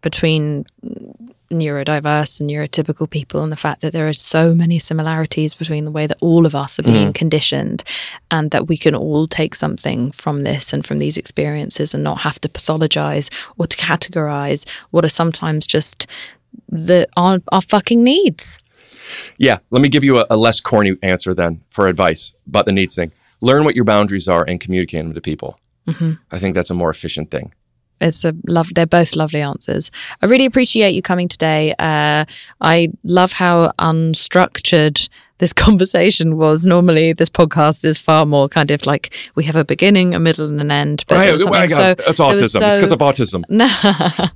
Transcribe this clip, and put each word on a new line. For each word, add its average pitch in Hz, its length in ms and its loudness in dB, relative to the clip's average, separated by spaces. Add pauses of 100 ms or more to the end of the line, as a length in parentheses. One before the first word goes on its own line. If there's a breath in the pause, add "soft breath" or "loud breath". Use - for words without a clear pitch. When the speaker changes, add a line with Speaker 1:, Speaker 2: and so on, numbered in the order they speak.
Speaker 1:
between 156 600 -2 (840)
neurodiverse 151 880 -2
and 147 80 -4
neurotypical 147 600 -4
people, 147 340 -6
and 156 100 -4
the 151 40 -8
fact - 260 -6
that 160 100 -6
there 160 160 -2
are 156 60 -4
so 165 400 2
many 170 240 2
similarities 160 760 -4
between 160 300 -6
the 151 60 -8
way 151 160 -4
that 147 160 -4
all 170 240 6
of 147 80 0
us 139 240 -6
are 151 40 -4
being 147 260 4
Speaker 2:
Mm-hmm. 147 40 -4
Speaker 1:
conditioned, 151 720 -2 (460 loud breath)
and 156 220 -2
that 156 160 0
we 160 100 0
can 151 160 2
all 151 320 -2
take - 280 -4
something 139 580 -4
from 143 320 -6
this 139 280 -4
and 147 140 -6
from 147 120 -4
these 147 200 -4
experiences 147 760 -4
and 147 100 -4
not 147 180 -4
have - 200 -6
to 156 80 -6
pathologize 151 840 -4 (280 loud breath)
or 170 80 0
to - 100 -6
categorize 147 920 -4 (260 loud breath)
what 170 120 4
are 156 60 2
sometimes 160 560 -2
just - 400 -4 (640 loud breath)
the, 170 360 2 (120)
our, 180 220 4 (120)
our 190 100 2
fucking 233 400 2
needs. 269 560 0 (800 loud breath)
Speaker 2:
Yeah. 120 220 2 (120)
Let 127 120 2
me 147 80 4
give 143 140 2
you 135 160 6
a, 110 100 2
a 113 60 2
less 110 240 2
corny 101 420 2
answer 92 320 -2
then 85 340 -2
for 101 180 0
advice 87 480 0 (120)
about 82 180 0
the 101 80 0
needs 95 220 0
thing. 82 180 -6 (300)
Learn 135 220 4
what 151 120 2
your 120 80 2
boundaries 101 440 2
are 85 160 4
and 87 160 -4
communicate 90 440 -4
them 80 100 -10
to 80 60 -10
people. - 380 -10 (280)
Speaker 1:
Mm-hmm. 160 260 -4 (180)
Speaker 2:
I 87 80 -8
think 92 160 -2
that's 87 160 -2
a 92 40 -4
more 87 160 -2
efficient 78 400 -8
thing. - 220 -8 (480)
Speaker 1:
It's 165 240 -2
a 165 80 0 (160)
love-, 170 260 0
they're 170 120 2
both 170 280 2
lovely 156 280 -4
answers. 151 480 -6 (320 loud breath)
I - 40 0
really 262 180 6
appreciate 226 460 2
you 180 120 -2
coming 180 260 -2
today. 156 500 -2
Uh, 151 460 0 (360 loud breath)
I 170 280 2 (160)
love 180 280 2
how 175 460 2
unstructured 160 1300 0 (300 soft breath)
this 180 140 0
<laughs> - 140 2
conversation 180 680 2
was. 156 300 2
Normally, 170 460 4
this 165 180 0
podcast 156 540 2
is 156 140 0
far 156 280 2
more 143 220 2
kind 147 220 0
of 147 160 -2
like, - 280 -4 (200 loud breath)
we 151 100 -2
have 156 120 -2
a 160 80 2
beginning, 185 500 2
a - 60 0
middle, 160 260 0
and 147 140 -4
an 147 100 -2
end. 147 380 -2
But - 80 4
Speaker 2:
Right, 185 100 4
Speaker 1:
there 185 60 4
was 156 100 2
Speaker 2:
I - 20 2
Speaker 1:
something - 260 2
Speaker 2:
got 165 60 2
Speaker 1:
so, 190 140 4
Speaker 2:
it. 185 180 0
It's 165 100 0
Speaker 1:
there 156 120 4
was 202 100 4
Speaker 2:
autism. 127 40 4
It's 208 320 2
Speaker 1:
so 202 40 4
Speaker 2:
'cause 185 120 4
of 156 80 0
autism. 127 460 0
Speaker 1:
<laughs> - 20 -20
Nah. 196 880 2